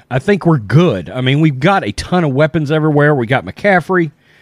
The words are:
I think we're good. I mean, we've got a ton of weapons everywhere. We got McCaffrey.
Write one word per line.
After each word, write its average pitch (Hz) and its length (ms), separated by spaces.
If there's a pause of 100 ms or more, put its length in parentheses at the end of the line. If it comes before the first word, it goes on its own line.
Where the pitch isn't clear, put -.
I - 120
think 202 260
we're 165 120
good. 107 520
I 117 100
mean, 131 200
we've 156 180
got 180 240
a 104 80
ton 180 320
of 147 100
weapons 151 380
everywhere. 151 460
We 120 100
got 123 180
McCaffrey. 180 680 (300)